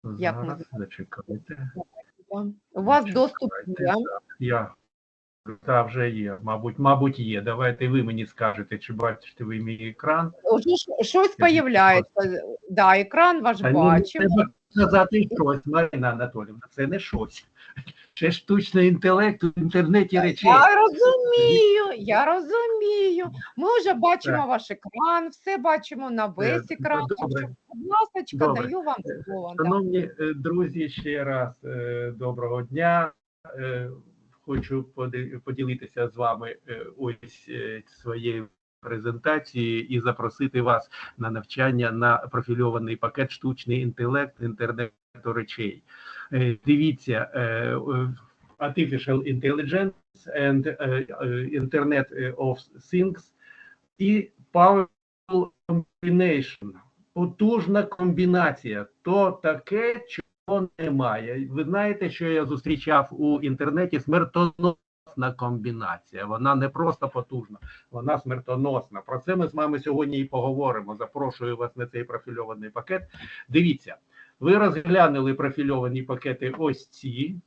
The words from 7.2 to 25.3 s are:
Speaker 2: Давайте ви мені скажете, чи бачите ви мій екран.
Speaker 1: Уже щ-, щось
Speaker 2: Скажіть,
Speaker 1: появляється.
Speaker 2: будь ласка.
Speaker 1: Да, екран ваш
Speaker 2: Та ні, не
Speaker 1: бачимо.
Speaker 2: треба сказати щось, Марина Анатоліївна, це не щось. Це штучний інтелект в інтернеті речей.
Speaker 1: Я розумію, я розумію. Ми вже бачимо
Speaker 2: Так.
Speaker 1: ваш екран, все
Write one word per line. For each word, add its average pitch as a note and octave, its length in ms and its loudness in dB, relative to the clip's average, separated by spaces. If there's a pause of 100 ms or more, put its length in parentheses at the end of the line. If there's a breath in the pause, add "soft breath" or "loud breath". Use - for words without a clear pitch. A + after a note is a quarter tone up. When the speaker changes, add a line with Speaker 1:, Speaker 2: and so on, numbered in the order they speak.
Speaker 2:
Давайте A#2+ 460 -2
ви B2+ 160 2
мені A2+ 220 -4
скажете, G#2 520 -4
чи - 160 -12
бачите A2+ 500 -4
ви A2 160 -8
мій A2+ 300 -8
екран. D#3+ 440 -2 (100)
Speaker 1:
Уже A3+ 260 2
щ-, - 340 0
щось F#4+ 280 4
Speaker 2:
Скажіть, - 60 -18
Speaker 1:
появляється. A#3+ 760 6
Speaker 2:
будь G3 160 0
ласка. B2+ 160 -6 (220)
Speaker 1:
Да, F#3+ 300 6
екран D#4+ 420 4
ваш G#3+ 180 0
Speaker 2:
Та C3 120 2
ні, D3 60 6
не D#3 60 6
Speaker 1:
бачимо. F#3+ 440 4
Speaker 2:
треба G3 220 4 (200)
сказати G3 680 4
щось, C#3 300 2
Марина D3 440 0
Анатоліївна, A#2 600 -6
це C#3 180 -4
не F#3+ 120 -4
щось. - 480 -8 (680 loud breath)
Це E3 180 0
штучний F#3 560 4
інтелект F#3 560 4
в E3 140 0
інтернеті F3+ 640 4
речей. F3+ 300 2
Speaker 1:
Я D4 260 10
розумію, A4+ 1200 6
я G#3+ 280 4
розумію. G4 1080 0 (260 loud breath)
Ми G#4 220 2
вже F#4 140 2
бачимо F4 440 2
Speaker 2:
Так. C#4 100 0
Speaker 1:
ваш A3+ 240 -2
екран, E4 580 -2
все F#4+ 280 -6